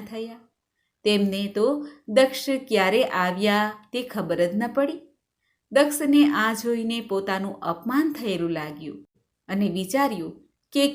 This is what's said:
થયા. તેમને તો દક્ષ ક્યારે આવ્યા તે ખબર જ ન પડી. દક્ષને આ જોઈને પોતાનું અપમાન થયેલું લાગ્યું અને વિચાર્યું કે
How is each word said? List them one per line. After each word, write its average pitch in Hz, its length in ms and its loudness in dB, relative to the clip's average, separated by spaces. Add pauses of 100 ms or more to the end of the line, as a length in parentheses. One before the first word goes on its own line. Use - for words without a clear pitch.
થયા. 226 340 -12 (680)
તેમને 202 440 2
તો 208 180 0 (420)
દક્ષ 262 560 2
ક્યારે 202 360 2 (160)
આવ્યા 202 520 0 (180)
તે 247 180 -6
ખબર 185 360 -2
જ 175 120 0
ન 214 160 0
પડી. 285 300 -2 (720)
દક્ષને 294 500 4 (140)
આ 214 200 2
જોઈને 226 500 -2
પોતાનું 196 600 -4
અપમાન 254 480 0
થયેલું 175 380 -2
લાગ્યું 151 460 -8 (520)
અને 196 200 0
વિચાર્યું 185 640 -2 (400)
કે 277 100 2 (120)